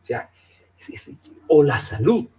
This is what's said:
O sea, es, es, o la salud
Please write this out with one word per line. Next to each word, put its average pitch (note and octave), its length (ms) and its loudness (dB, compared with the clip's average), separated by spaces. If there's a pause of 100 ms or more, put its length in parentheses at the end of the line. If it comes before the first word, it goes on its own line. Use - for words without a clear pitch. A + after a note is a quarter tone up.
O - 40 -20
sea, A#2+ 260 -10 (480)
es, - 120 -20
es, - 200 -18 (380)
o D3+ 160 6
la B2 160 -2
salud C3+ 460 -2 (120)